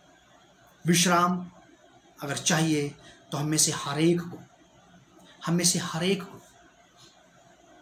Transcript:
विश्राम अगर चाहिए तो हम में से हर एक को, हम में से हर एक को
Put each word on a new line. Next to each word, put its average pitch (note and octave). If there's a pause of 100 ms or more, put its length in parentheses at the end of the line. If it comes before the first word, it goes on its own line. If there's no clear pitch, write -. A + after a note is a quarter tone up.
(840)
विश्राम F3+ (760)
अगर C#3
चाहिए D#3 (360)
तो D#3+
हम D3
में D#3
से D#3
हर C#3+
एक E3+
को, - (1040)
हम E3+
में F3
से F3
हर E3
एक F#3+
को - (1400)